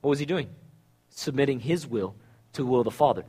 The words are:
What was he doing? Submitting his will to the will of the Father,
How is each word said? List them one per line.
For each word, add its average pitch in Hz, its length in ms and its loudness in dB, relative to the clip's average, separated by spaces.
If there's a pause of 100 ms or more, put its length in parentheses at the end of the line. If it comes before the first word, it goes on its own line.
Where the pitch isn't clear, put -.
What 143 80 0
was 143 100 2
he 147 60 -4
doing? 147 240 -4 (600)
Submitting 135 520 0
his 156 260 -2
will 101 280 -4 (360)
to 143 120 -4
the 123 40 0
will 123 140 4
of 113 40 2
the 110 60 0
Father, 120 380 2